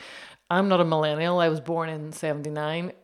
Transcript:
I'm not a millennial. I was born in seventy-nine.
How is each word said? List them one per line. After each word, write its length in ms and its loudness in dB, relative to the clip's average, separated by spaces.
I'm 180 4
not 120 6
a 40 4
millennial. 560 2
I 80 6
was 120 0
born 280 -4
in 240 -8
seventy-nine. 800 -4